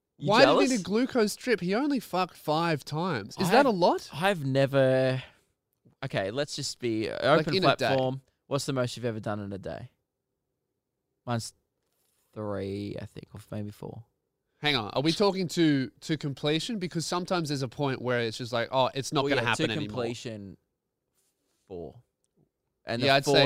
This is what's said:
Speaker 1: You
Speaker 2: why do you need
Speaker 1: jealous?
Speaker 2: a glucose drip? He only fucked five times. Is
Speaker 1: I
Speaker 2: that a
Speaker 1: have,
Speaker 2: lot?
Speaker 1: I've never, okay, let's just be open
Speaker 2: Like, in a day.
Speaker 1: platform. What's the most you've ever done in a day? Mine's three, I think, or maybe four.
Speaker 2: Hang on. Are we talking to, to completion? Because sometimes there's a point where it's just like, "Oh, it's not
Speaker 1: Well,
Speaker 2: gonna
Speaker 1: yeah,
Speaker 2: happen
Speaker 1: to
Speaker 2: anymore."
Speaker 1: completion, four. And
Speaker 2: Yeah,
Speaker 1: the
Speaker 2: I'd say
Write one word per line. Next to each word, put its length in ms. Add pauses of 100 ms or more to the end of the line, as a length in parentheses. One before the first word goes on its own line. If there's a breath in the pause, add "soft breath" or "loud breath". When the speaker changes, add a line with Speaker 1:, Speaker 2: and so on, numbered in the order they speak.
(180)
Speaker 1:
You 120
Speaker 2:
why 140
do 80
you 100
need 60
Speaker 1:
jealous? 140
Speaker 2:
a 20
glucose 540
drip? 240
He 120
only 280
fucked 340
five 480
times. 560
Is 80
Speaker 1:
I 40
Speaker 2:
that 140
a 40
Speaker 1:
have, 80
Speaker 2:
lot? 360
Speaker 1:
I've 320
never, 800 (800 loud breath)
okay, 280
let's 260
just 220
be 300
open 280
Speaker 2:
Like, 100
in 160
a 140
day. 80
Speaker 1:
platform. 360 (260)
What's 180
the 80
most 240
you've 80
ever 160
done 180
in 140
a 40
day? 320 (1400)
Mine's 280 (800)
three, 680
I 40
think, 280
or 60 (120)
maybe 200
four. 320 (560)
Speaker 2:
Hang 160
on. 160
Are 100
we 100
talking 380
to, 420 (100)
to 160
completion? 600
Because 260
sometimes 440
there's 120
a 60
point 340
where 200
it's 180
just 120
like, 200
"Oh, 220
it's 200
not 100
Speaker 1:
Well, 60
Speaker 2:
gonna 140
Speaker 1:
yeah, 60
Speaker 2:
happen 180
Speaker 1:
to 60
Speaker 2:
anymore." 140
Speaker 1:
completion, 680 (1120)
four. 280 (920)
And 160
Speaker 2:
Yeah, 60
Speaker 1:
the 100
Speaker 2:
I'd 80
say 200